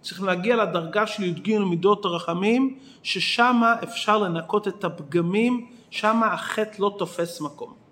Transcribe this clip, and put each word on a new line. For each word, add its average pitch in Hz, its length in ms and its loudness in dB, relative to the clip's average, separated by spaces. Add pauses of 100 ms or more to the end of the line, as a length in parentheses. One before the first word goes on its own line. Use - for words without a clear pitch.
צריכים - 240 -8
להגיע 185 300 2
לדרגה 175 520 0
של 208 160 -6
י"ג 180 340 0
מידות 196 480 2
הרחמים, 196 720 0 (260)
ששמה 233 800 2
אפשר 208 340 0
לנקות 190 500 -2
את - 160 -6
הפגמים, 180 840 0 (240)
שמה 220 360 2
החטא 214 560 -4
לא 202 160 0
תופס 170 440 -6
מקום. - 320 -10 (180)